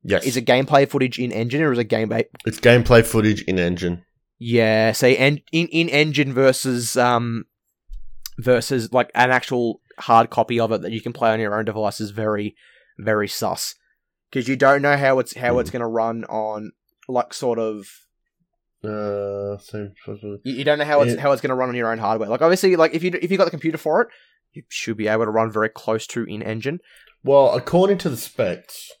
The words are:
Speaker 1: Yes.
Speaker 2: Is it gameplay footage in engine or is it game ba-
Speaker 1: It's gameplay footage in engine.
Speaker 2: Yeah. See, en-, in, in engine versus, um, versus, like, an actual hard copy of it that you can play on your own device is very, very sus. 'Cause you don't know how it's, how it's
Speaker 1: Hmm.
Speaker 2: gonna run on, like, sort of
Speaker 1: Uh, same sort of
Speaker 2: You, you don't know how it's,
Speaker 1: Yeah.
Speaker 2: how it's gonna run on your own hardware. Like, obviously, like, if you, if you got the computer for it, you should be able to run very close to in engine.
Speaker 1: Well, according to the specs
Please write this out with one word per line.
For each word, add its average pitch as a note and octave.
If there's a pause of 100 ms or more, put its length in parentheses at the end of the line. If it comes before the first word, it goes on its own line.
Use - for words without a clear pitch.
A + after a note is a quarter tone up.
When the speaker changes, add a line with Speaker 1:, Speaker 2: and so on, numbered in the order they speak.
Speaker 1:
Yes. G2
Speaker 2:
Is B2
it B2
gameplay C3+
footage C3
in B2
engine A#2+
or D3
is A#2+
it A#2+
game A2
ba- A2+ (200)
Speaker 1:
It's A2
gameplay A#2+
footage G#2+
in F#2
engine. F2 (340)
Speaker 2:
Yeah. A2+
See, C3
en-, C#3+ (120)
in, E3
in E3
engine C#3+
versus, B2+
um, A#2+ (960)
versus, A2+
like, B2
an B2+
actual B2 (200)
hard A#2
copy A#2
of A2+
it G#2
that F#2
you A2+
can A#2+
play A#2
on A2
your G#2
own A2
device G#2+
is G2+
very, G#2 (420)
very G#2
sus. - (560)
'Cause B2+
you C3+
don't C#3
know C#3+
how C3+
it's, -
how B2
it's -
Speaker 1:
Hmm. -
Speaker 2:
gonna A#2+
run A2+
on, G#2+ (360)
like, B2
sort A#2
of G#2+ (960)
Speaker 1:
Uh, G2+
same G2+ (120)
sort G2+
of G#2
Speaker 2:
You, C3
you C3+
don't D3
know D3
how D3
it's, A#2+
Speaker 1:
Yeah. -
Speaker 2:
how C#3+
it's C3+
gonna C3
run B2+
on B2
your A2+
own A2+
hardware. G#2+
Like, B2
obviously, F3+
like, D#3+
if E3
you, F3+ (100)
if F3
you G3
got F#3+
the E3+
computer D#3
for E3
it, - (440)
you -
should -
be G#2+
able A2
to G#2+
run A2+
very A2
close -
to A#2
in G#2
engine. A2+ (420)
Speaker 1:
Well, C3+
according F3+
to F3+
the A#2
specs - (120)